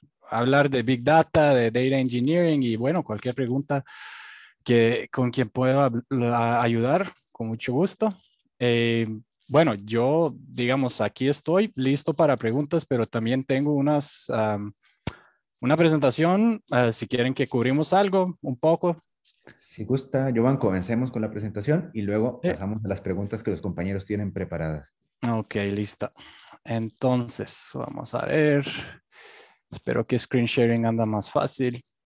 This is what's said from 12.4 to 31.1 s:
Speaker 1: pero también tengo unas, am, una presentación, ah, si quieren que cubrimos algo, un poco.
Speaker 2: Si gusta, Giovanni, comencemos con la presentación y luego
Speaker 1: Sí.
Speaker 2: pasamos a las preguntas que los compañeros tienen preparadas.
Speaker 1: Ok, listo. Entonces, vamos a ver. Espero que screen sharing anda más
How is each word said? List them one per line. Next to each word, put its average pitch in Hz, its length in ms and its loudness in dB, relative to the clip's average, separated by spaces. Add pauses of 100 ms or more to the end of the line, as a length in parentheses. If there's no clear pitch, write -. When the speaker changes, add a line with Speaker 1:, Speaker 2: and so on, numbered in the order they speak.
Speaker 1:
pero 120 180 0
también 120 400 -2
tengo 143 300 0
unas, 143 560 -2
am, 107 420 -2 (880)
una 135 160 2
presentación, 165 920 4
ah, 123 200 4
si 110 160 -6
quieren 127 280 0
que 127 120 0
cubrimos 135 460 0
algo, 185 480 2
un 139 160 -6
poco. 165 480 0 (540)
Speaker 2:
Si - 260 -12
gusta, 131 460 -2
Giovanni, 120 260 4
comencemos 113 540 -2
con 117 100 -6
la 107 100 -4
presentación 107 600 -4
y 110 80 -6
luego 107 420 -2
Speaker 1:
Sí. 175 60 0
Speaker 2:
pasamos 107 340 -6
a 98 60 -6
las 95 140 -4
preguntas 101 400 -6
que 110 80 -4
los 87 100 -6
compañeros 95 460 -6
tienen 101 260 -4
preparadas. 80 580 -6 (380)
Speaker 1:
Ok, 110 280 -4 (140)
listo. 101 400 -6 (540)
Entonces, 117 1120 -4
vamos - 400 -10
a - 100 -2
ver. 147 420 2 (1040)
Espero 120 360 -4
que 123 120 0
screen 120 280 0
sharing 117 400 2
anda 113 180 0
más 107 260 -4